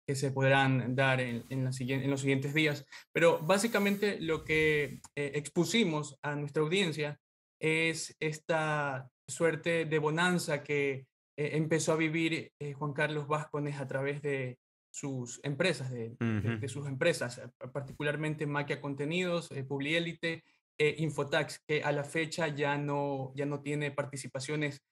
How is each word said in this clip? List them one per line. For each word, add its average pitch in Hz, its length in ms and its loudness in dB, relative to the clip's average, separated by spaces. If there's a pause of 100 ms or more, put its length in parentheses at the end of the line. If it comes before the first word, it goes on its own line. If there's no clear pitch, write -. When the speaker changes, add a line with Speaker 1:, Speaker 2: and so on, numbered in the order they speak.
Speaker 1:
que 139 100 0
se 135 160 0
podrán 135 600 4
dar 131 280 4
en, 120 260 -4
en 135 160 -2
la 131 80 0
siguien-, 131 320 -2
en 139 80 0
los 135 80 0
siguientes 139 340 0
días. 151 300 2 (300)
Pero 165 260 6
básicamente 202 800 2
lo 160 240 -2
que, 151 560 2 (160)
eh, 143 200 -2
expusimos 160 880 2
a 147 140 -4
nuestra 147 280 0
audiencia 151 540 0 (440)
es 160 580 0
esta 151 880 0 (180)
suerte 165 600 0
de 156 140 2
bonanza 160 640 2
que, 139 420 0 (340)
eh, 147 140 -2
empezó 156 400 2
a - 20 4
vivir, 160 640 0
eh, 147 140 -8
Juan 143 180 -4
Carlos 151 340 0
Vázquez 147 540 -2
a 131 80 -4
través 139 340 -4
de 135 360 -4 (400)
sus 131 460 -6
empresas, 143 480 0
de, 117 300 -8
de, 113 180 2
Speaker 2:
Ujú. 110 220 0
Speaker 1:
de 139 80 -4
sus 143 180 -8
empresas, 135 520 0
eh, 120 100 -14 (240)
particularmente 151 720 -2
Maquia 143 340 -2
Contenidos, 165 720 -2
eh, 135 140 -6
Publiélite, 165 800 -2 (340)
eh, 151 200 4
Infotax, 151 680 0
que 151 160 2
a 147 80 2
la 143 140 0
fecha 160 420 -2
ya 143 300 0
no, 143 580 -2
ya 143 100 -2
no 143 160 -4
tiene 147 300 -2
participaciones, 139 880 -4 (120)